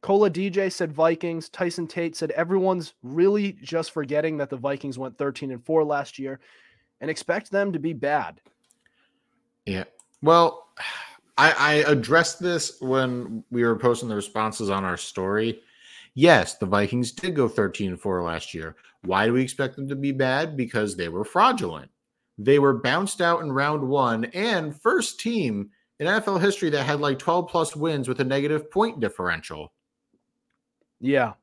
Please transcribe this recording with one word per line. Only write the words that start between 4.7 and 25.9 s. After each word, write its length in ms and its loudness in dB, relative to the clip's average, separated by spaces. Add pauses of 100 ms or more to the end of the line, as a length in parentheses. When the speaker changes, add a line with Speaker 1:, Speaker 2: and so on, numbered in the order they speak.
Speaker 1:
went 180 -10
thirteen 320 -4
and 160 -10
four 180 4
last 360 -4
year 200 -8 (640)
and 80 -6
expect 400 -4
them 240 0
to 60 -2
be 140 -2
bad. 460 -2 (1300)
Speaker 2:
Yeah. 200 -4 (360)
Well, 480 4 (680)
I, 180 8
I 160 4 (140)
addressed 520 2
this 420 -4
when 680 -2
we 140 0
were 140 4
posting 320 2
the 60 -2
responses 540 -4
on 140 0
our 140 -2
story. 640 -2 (520)
Yes, 440 6
the 100 -4
Vikings 440 0
did 240 -6
go 120 2
thirteen 420 -2
and 100 -8
four 220 -4
last 320 -6
year. 220 -12 (280)
Why 220 2
do 80 2
we 80 2
expect 340 -4
them 120 -10
to 80 -6
be 160 -2
bad? 440 -2
Because 400 -2
they 140 -4
were 160 -4
fraudulent. 640 0 (480)
They 220 6
were 180 4
bounced 420 -2
out 220 2
in 100 -6
round 300 0
one 440 0
and 540 -4
first 400 0
team 520 -2 (280)